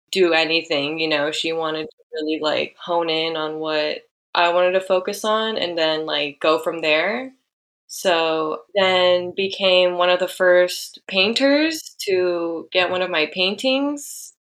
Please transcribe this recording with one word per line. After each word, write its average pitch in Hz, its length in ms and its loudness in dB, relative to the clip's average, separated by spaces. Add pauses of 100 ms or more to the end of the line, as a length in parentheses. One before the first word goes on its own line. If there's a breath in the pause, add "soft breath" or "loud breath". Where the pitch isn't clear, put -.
(120)
"Do 175 220 4
anything," 160 640 -2
you 160 80 -2
know, 151 240 0
she 160 200 -4
wanted 156 340 -4
to - 100 -18 (180)
really, 156 260 -4
like, 147 420 -2
hone 170 280 -2
in 160 260 -2
on 156 220 -6
what 156 400 -2 (360)
I 175 180 4
wanted 180 200 4
to 190 80 2
focus 190 440 -2
on 220 340 0
and 175 180 -4
then, 156 300 0
like, 147 340 -4
go 160 200 4
from 165 200 -4
there. 185 520 0 (560)
So 160 720 -2 (120)
then 180 600 2
became 185 640 2
one 180 120 2
of 180 100 2
the 180 80 -2
first 180 800 2
painters 277 880 2 (120)
to 170 640 0
get 180 180 2
one 180 120 0
of 180 80 -2
my 156 160 0
paintings 262 1080 -2 (140)